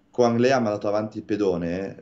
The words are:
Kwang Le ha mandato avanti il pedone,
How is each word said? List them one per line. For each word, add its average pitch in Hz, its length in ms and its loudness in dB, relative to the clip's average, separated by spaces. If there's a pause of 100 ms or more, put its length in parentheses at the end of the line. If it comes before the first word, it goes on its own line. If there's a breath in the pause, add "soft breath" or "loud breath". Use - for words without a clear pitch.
(100)
Kwang 117 280 2
Le 123 140 4
ha 127 80 2
mandato 104 260 -2
avanti 107 320 -2
il 104 60 -10
pedone, 92 760 -2